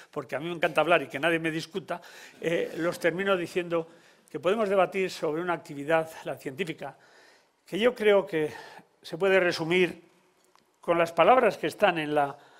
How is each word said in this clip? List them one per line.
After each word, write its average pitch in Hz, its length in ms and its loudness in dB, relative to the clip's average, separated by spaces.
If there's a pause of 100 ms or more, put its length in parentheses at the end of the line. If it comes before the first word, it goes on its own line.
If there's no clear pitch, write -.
(100)
porque 139 260 -8
a - 20 -6
mí 151 80 -8
me 175 80 -6
encanta 160 260 0
hablar 156 220 2
y 131 60 -8
que 135 100 -10
nadie 165 200 0
me 160 120 -2
discuta, 165 500 -8 (400)
eh, 165 380 -2
los 165 200 -4
termino 185 380 0
diciendo 170 520 -4 (420)
que - 100 -10
podemos 202 280 0
debatir 185 420 0
sobre 165 320 -4
una 180 100 -2
actividad, 160 580 -2 (140)
la 151 120 -8
científica, 143 600 -10 (720)
que 165 120 -8
yo 233 160 2
creo 202 300 4
que 156 260 -2 (520)
se - 160 -12
puede 190 220 4
resumir 170 640 0 (800)
con 170 160 0
las 170 160 2
palabras 214 460 6
que - 80 -6
están 170 320 2
en 151 160 -4
la 143 200 0 (260)